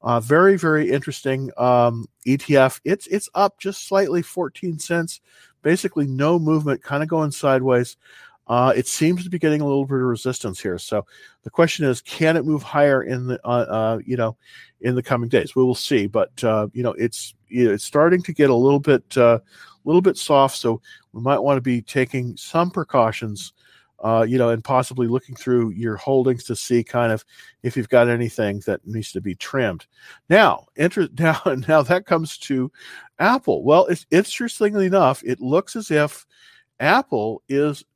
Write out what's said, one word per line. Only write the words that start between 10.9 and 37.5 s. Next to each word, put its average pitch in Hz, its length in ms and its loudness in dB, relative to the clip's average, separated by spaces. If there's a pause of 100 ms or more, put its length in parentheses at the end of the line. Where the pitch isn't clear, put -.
the - 80 -14
question 165 360 0
is, 127 160 0
can 160 360 0
it 139 80 -2
move 151 160 -2
higher 143 400 2
in 127 240 -6
the, 127 180 -6
uh, 120 260 0
uh, 110 360 -2
you 123 120 -6
know, 113 200 -4 (440)
in 123 120 0
the 127 80 -2
coming 120 280 -2
days? 117 260 0
We 131 80 4
will 123 100 2
see. 113 340 0
But, 110 360 -2
uh, 110 300 0
you 123 100 -6
know, 117 80 -2
it's, - 420 -6 (160)
it's 113 360 0
starting 170 360 2
to 175 120 -10
get 143 160 4
a 127 60 4
little 139 260 4
bit, - 360 0
uh, 117 220 6 (460)
little 170 160 4
bit 185 160 0
soft. 139 400 2
So 117 240 -2 (320)
we 113 80 -12
might 135 180 0
wanna 135 220 0
be 123 200 -2
taking 127 540 -4
some 175 340 -2
precautions, 113 840 -2 (500)
uh, 113 240 2
you 123 100 0
know, 120 120 4
and 113 120 -2
possibly 127 460 -2
looking 123 280 -4
through 120 340 0
your 107 260 -6
holdings 127 500 0
to 117 100 -6
see 120 280 -2
kind 117 300 -2
of 107 100 -6 (400)
if 123 140 -4
you've 113 120 -6
got 120 200 6
anything 117 560 -4
that 98 200 -4
needs 107 280 -10
to 95 80 -6
be 95 140 -8
trimmed. 113 500 -4 (420)
Now, 180 380 4 (100)
inter-, 170 380 0
<laughs> 120 40 -16
now, 160 240 0 (260)
now 156 140 4
that 175 240 0
comes 160 340 -2
to 127 340 -4 (460)
Apple. 180 440 0
Well, 156 220 6
it's, - 260 -4
interestingly 208 720 0
enough, 175 400 2
it 123 140 -4
looks 147 380 -2
as - 140 -8
if 147 340 -2 (560)
Apple 127 680 0
is 143 380 -2 (100)